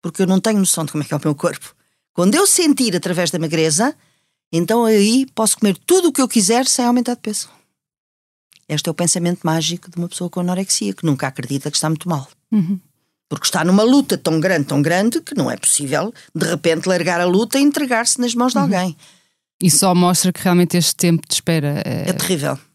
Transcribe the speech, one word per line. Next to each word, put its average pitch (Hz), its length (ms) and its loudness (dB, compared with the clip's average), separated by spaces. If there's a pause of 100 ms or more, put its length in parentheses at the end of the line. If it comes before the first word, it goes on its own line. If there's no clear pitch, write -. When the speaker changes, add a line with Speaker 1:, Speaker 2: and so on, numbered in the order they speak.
Speaker 1:
porque 180 220 -6
eu 185 40 2
não 185 140 2
tenho 214 180 0
noção 180 240 0
de 147 80 -6
como 151 120 -4
é - 40 -8
que - 60 -6
é 147 40 -2
o 147 60 -4
meu 151 120 0
corpo, - 380 -6 (400)
"quando 190 220 2
eu 370 100 4
sentir 294 480 2
através 175 380 -2
da 175 80 -4
magreza, 160 560 0 (560)
então 196 320 0
aí 220 500 4
posso 220 240 0
comer 202 280 0
tudo 359 240 4
o - 20 2
que - 100 -2
eu 254 60 2
quiser 233 400 2
sem - 160 0
aumentar 240 300 0
de 240 80 -10
peso." - 260 -8 (1200)
Este 151 220 -4
é - 20 -4
o 156 40 -6
pensamento 175 480 -2
mágico 165 480 -4
de 170 60 -10
uma 175 120 -6
pessoa - 180 -8
com 175 120 -8
anorexia, 185 520 -2
que 190 140 -10
nunca 139 220 0
acredita 139 420 -6
que - 80 -6
está 156 100 -2
muito 160 220 -4
mal. 143 180 -4 (240)
Speaker 2:
Uhum. 196 280 0 (500)
Speaker 1:
Porque - 160 -8
está 165 180 0
numa 190 200 4
luta 247 340 2
tão 160 220 0
grande, 160 260 0
tão 147 160 0
grande, 190 400 0
que - 140 -14
não 135 160 -2
é 117 40 -4
possível, 147 560 -2 (220)
de 156 140 -2
repente, 160 420 0
largar 175 320 0
a 175 40 2
luta 214 340 2
e - 20 4
entregar-se 269 580 0
nas 247 140 -2
mãos 240 200 0
de - 40 0
Speaker 2:
Uhum. 277 60 2
Speaker 1:
alguém. 185 340 0 (640)
Speaker 2:
E 190 80 4
só 185 240 2
mostra 180 400 2
que - 80 -12
realmente 180 360 2
este - 180 0
tempo 170 320 2
de - 80 -4
espera 147 500 -2
é - 240 -4
Speaker 1:
É 185 40 -2
terrível. 143 440 -4 (180)